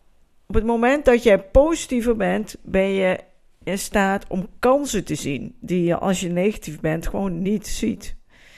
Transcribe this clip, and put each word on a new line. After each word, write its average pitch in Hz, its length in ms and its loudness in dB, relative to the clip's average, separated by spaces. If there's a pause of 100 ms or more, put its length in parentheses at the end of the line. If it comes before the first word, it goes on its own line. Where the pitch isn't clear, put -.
(460)
Op 202 80 -10
het 214 100 4
moment 240 400 2
dat 240 180 6
jij 196 200 6
positiever 254 760 2
bent, 196 460 -2
ben 190 260 0
je 190 320 0 (440)
in 185 140 -4
staat 196 500 0
om 185 180 -6 (120)
kansen 262 460 2
te 151 100 -4
zien - 460 -8
die 175 240 -2
je 170 140 0
als 185 220 0
je 185 80 -6
negatief 175 520 -4
bent 160 260 -4
gewoon 190 360 -4
niet 202 240 -2
ziet. - 500 -6 (400)